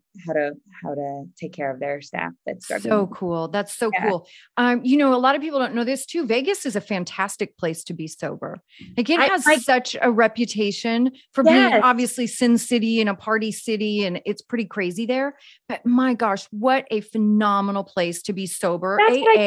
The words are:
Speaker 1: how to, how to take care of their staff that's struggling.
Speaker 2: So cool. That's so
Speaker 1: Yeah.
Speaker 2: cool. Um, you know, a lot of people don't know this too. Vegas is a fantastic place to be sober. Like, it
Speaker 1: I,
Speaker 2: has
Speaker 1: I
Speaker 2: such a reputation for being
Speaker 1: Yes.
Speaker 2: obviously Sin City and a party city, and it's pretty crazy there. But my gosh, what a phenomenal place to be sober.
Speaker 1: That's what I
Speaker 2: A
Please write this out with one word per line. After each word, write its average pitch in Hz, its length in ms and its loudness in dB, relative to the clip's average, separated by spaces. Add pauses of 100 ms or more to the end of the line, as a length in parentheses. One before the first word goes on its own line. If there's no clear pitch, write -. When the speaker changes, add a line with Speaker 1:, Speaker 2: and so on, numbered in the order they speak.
(260)
Speaker 1:
how 165 60 -6
to, 147 200 -2 (300)
how 156 120 -8
to 139 300 -8 (140)
take 151 140 -12
care 143 180 -6
of 127 100 -10
their 143 200 -6
staff 170 320 -8 (140)
that's 185 180 -10
struggling. 208 260 -6
Speaker 2:
So 202 180 0
cool. 170 400 -6
That's 202 280 -6
so 226 160 -2
Speaker 1:
Yeah. 190 160 -2
Speaker 2:
cool. 180 180 -4 (300)
Um, 240 260 2
you 262 140 4
know, 277 180 4
a 247 60 2
lot 262 160 4
of 277 60 -4
people 302 160 -4
don't 233 160 -2
know 233 100 -2
this 262 220 -4
too. 330 180 -4
Vegas 269 400 -2
is 214 120 -4
a 196 40 -2
fantastic 190 760 -6
place 165 260 -6
to - 80 -12
be 165 140 -8
sober. - 500 -10 (400)
Like, 247 140 -2
it 330 100 4
Speaker 1:
I, 269 60 6
Speaker 2:
has 359 200 2
Speaker 1:
I 302 100 6
Speaker 2:
such 254 440 0
a 247 100 4
reputation 226 1000 0 (240)
for 269 100 2
being 262 120 8
Speaker 1:
Yes. 254 280 6
Speaker 2:
obviously 247 420 2
Sin 240 300 2
City 226 460 0
and 208 80 0
a 196 40 -2
party 220 380 -2
city, 208 540 -2
and 180 180 -4
it's 202 160 -4
pretty 233 240 -4
crazy 185 400 -4
there. 262 320 -2 (320)
But - 160 -10
my 247 300 4
gosh, 202 380 -2
what 254 380 0
a 214 120 -2
phenomenal 202 840 2
place 170 380 -4
to 208 100 -6
be 190 140 -4
sober. 175 520 -2
Speaker 1:
That's 453 220 6
what 453 180 6
I 214 40 4
Speaker 2:
A 202 40 6